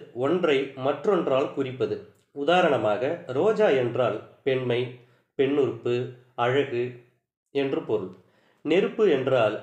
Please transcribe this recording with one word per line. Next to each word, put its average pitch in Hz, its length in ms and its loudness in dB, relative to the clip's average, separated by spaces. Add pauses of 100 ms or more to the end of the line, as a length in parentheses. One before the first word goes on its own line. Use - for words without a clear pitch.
(180)
ஒன்றை 156 380 2 (220)
மற்றொன்றால் 143 720 0
குறிப்பது. 123 440 -4 (400)
உதாரணமாக, 143 680 2 (280)
ரோஜா 196 460 2
என்றால் 120 400 0 (280)
பெண்மை, 127 360 0 (600)
பெண்ணுறுப்பு, 135 540 0 (420)
அழகு 123 500 0 (720)
என்று 139 260 -2
பொருள். 98 280 -4 (560)
நெருப்பு 185 440 2
என்றால் 127 540 2